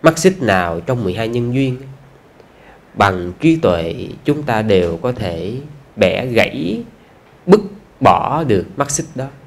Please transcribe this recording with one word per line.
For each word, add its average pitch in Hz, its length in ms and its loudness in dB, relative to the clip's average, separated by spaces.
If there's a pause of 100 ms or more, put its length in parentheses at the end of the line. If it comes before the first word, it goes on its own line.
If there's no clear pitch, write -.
mắt 156 160 4
xích 185 240 2
nào 90 380 0
trong 123 240 -4
mười 92 100 -2
hai 113 140 -4
nhân 120 260 -2
duyên, 131 240 -2 (1160)
bằng 92 460 2
trí 160 160 4
tuệ 90 520 0 (180)
chúng 147 180 -2
ta 113 180 -2
đều 92 360 2
có 123 140 -4
thể 95 420 -6 (420)
bẻ 107 300 2
gãy, 135 580 -2 (640)
bứt 208 160 6 (380)
bỏ 123 440 2
được 101 220 2 (100)
mắt 139 160 -4
xích - 140 -4 (100)
đó. 131 120 -8 (200)